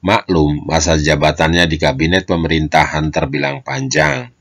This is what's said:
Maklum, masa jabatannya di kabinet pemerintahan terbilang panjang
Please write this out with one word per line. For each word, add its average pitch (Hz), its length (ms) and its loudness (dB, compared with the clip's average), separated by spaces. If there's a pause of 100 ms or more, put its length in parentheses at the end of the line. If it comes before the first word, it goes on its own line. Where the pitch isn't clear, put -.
Maklum, 82 640 2
masa 78 320 2
jabatannya 78 640 2
di 82 160 -2
kabinet 80 480 0
pemerintahan 78 800 0
terbilang 73 560 -4
panjang 131 640 -2 (120)